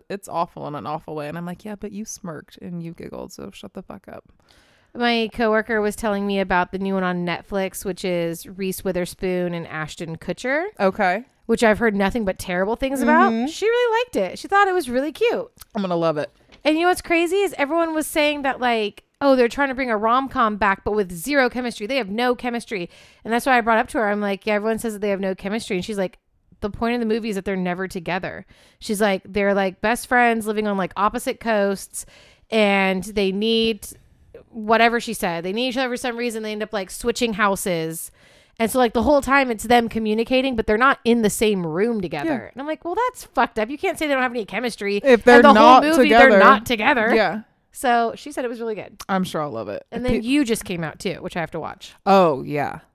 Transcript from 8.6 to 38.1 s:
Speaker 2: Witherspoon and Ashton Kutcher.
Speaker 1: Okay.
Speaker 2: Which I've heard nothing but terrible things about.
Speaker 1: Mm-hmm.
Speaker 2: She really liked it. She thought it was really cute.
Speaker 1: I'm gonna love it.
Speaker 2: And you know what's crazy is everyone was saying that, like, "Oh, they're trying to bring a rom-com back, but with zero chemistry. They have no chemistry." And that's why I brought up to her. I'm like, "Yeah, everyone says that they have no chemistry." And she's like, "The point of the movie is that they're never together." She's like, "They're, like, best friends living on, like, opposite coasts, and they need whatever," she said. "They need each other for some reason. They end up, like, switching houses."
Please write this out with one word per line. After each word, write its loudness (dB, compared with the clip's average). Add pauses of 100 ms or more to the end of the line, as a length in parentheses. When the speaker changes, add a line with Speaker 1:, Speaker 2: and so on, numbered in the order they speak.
Speaker 2:
Witherspoon -4
and -8
Ashton -8
Kutcher. -4 (140)
Speaker 1:
Okay. 0 (220)
Speaker 2:
Which 0
I've 6
heard 2
nothing 0
but -4
terrible -2
things -4
about. 4
Speaker 1:
Mm-hmm. -2
Speaker 2:
She -6
really 2
liked -6
it. -2
She -14
thought 4
it 0
was -2
really -2
cute. -2 (240)
Speaker 1:
I'm -2
gonna -2
love 0
it. -6 (320)
Speaker 2:
And 2
you 0
know 4
what's 0
crazy 0
is 0
everyone -2
was -2
saying 0
that, -4
like, -2 (160)
"Oh, 4
they're 4
trying -2
to -6
bring -4
a 0
rom-com 0
back, 0
but -2
with -2
zero 0
chemistry. -6
They -2
have -4
no 0
chemistry." -6 (360)
And -4
that's -2
why 4
I 2
brought 2
up -2
to -6
her. 0
I'm -2
like, -4
"Yeah, 0
everyone -2
says -6
that -12
they -2
have -2
no -2
chemistry." -6
And -4
she's -6
like, -4 (440)
"The -4
point -2
of -4
the -2
movie -4
is -4
that -6
they're -2
never -4
together." -8 (320)
She's -6
like, 2
"They're, 0
like, 0
best -2
friends 2
living -2
on, -2
like, -4
opposite -2
coasts, -2 (420)
and 2
they -2
need 0 (600)
whatever," 2
she -6
said. -4
"They -4
need -2
each -4
other -2
for -4
some -6
reason. -4
They -6
end -6
up, -10
like, -6
switching -2
houses." -2 (460)